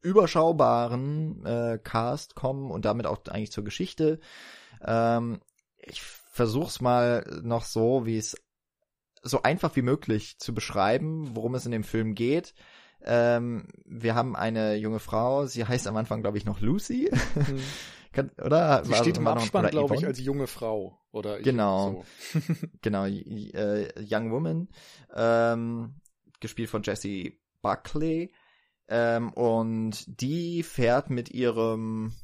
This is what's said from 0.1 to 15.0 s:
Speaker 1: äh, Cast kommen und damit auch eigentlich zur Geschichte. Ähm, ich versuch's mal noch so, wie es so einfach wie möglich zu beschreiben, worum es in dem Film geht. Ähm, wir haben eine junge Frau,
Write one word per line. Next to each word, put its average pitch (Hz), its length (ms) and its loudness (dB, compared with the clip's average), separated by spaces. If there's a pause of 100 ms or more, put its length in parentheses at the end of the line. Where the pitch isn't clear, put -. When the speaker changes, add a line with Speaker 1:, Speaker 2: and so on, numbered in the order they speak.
Speaker 1:
äh, 117 380 -2
Cast 120 520 -4
kommen 135 340 -4
und - 160 -4
damit 107 220 0
auch 92 200 -4
eigentlich 104 240 -6
zur 104 120 -6
Geschichte. 156 560 0 (680)
Ähm, 117 560 0 (360)
ich - 260 -16
versuch's - 760 -2
mal 120 640 2
noch 117 220 -2
so, 117 400 2
wie 113 120 0
es - 180 -6 (880)
so 127 200 0
einfach - 320 2
wie 135 60 2
möglich 127 580 0
zu - 140 -8
beschreiben, 123 840 0
worum 120 200 -2
es 123 100 -6
in 120 60 -4
dem 110 120 -2
Film 110 320 -2
geht. 131 380 0 (500)
Ähm, 120 640 2 (180)
wir 113 300 -2
haben 120 200 0
eine 107 400 0
junge 107 240 -2
Frau, 127 480 0